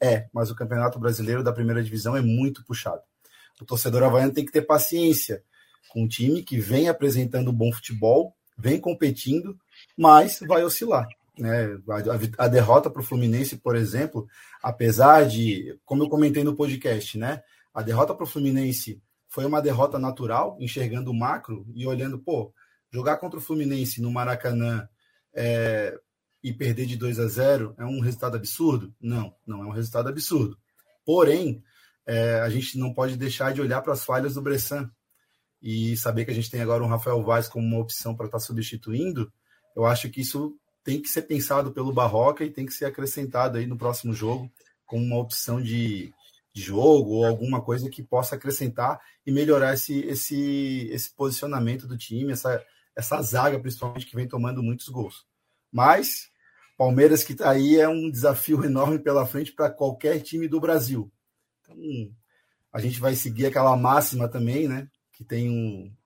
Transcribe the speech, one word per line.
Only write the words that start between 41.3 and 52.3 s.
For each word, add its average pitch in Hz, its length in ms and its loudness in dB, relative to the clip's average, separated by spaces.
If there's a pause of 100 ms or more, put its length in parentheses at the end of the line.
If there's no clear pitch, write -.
pelo 131 220 -4
Barroca 123 500 2
e 151 60 -6
tem 135 160 -8
que - 80 -10
ser 147 100 -6
acrescentado 135 720 -4
aí 117 100 -4
no 120 120 -8
próximo 120 340 -4
jogo 117 400 -6 (320)
como 117 180 -4
uma 120 160 -2
opção 120 440 -4
de, 113 500 -4 (400)
de 104 80 -14
jogo 107 520 4
ou 113 140 2
alguma 117 360 -2
coisa 123 260 -4
que 131 140 -14
possa 127 340 -2
acrescentar 131 640 -4 (260)
e 139 60 -2
melhorar 139 400 4
esse, 139 280 -4
esse, 139 920 -4
esse 120 160 -8
posicionamento 127 800 -4
do 123 100 -10
time, 127 360 -6